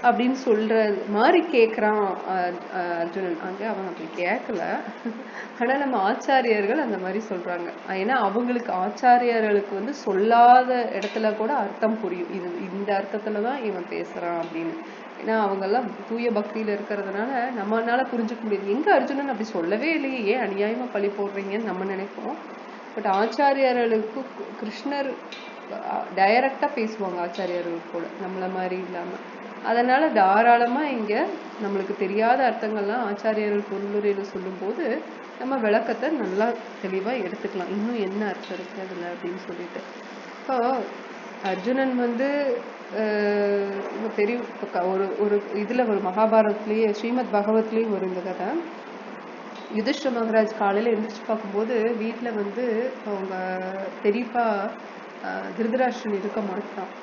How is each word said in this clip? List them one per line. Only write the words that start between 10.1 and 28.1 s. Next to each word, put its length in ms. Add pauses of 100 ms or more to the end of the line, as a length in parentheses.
இடத்துல 420
கூட 200
அர்த்தம் 460
புரியும். 320
இது, 180 (260)
இந்த 260
அர்த்தத்துலதான் 600
இவன் 260
பேசுறான் 520
அப்படின்னு. 360 (480)
ஏன்னா 60
அவங்கெல்லாம் 580 (200)
தூய 200
பக்தியில 500
இருக்கிறதுனால 720
நம்மளால 560
புரிஞ்சுக்க 360
முடியாது. 300
"எங்க 220
அர்ஜுனன் 340
அப்படி 160
சொல்லவே 500
இல்லையே, 300
ஏன் 160
அநியாயமா 540
பழி 140
போடுறீங்கன்னு?" 560
நம்ம 200
நினைப்போம். 760 (380)
But 60
ஆச்சாரியர்களுக்கு 1160 (380)
கிருஷ்ணர், 520 (640)
அ, 280 (140)
டைரக்டா 600
பேசுவாங்க 440
ஆச்சாரியர்கள் 720
கூட, 120
நம்மள 500